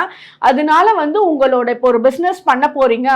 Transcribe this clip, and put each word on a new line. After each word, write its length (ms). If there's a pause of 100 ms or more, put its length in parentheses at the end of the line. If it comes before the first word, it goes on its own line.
(380)
அதனால 540
வந்து 400
உங்களோட, 360
இப்போ 200
ஒரு 120
பிசினஸ் 440
பண்ண 300
போறீங்க 420